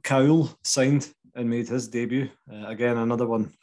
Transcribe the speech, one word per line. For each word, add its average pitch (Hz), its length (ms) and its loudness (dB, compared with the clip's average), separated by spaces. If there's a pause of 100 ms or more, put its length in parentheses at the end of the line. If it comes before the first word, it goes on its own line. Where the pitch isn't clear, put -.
Kaul 151 460 4 (160)
signed 139 440 0 (260)
and 120 160 -4
made 117 180 -2
his 120 200 -4
debut. 120 420 -4 (200)
Uh, 107 160 -14
again, 117 320 0
another 117 280 0
one 113 260 -2 (100)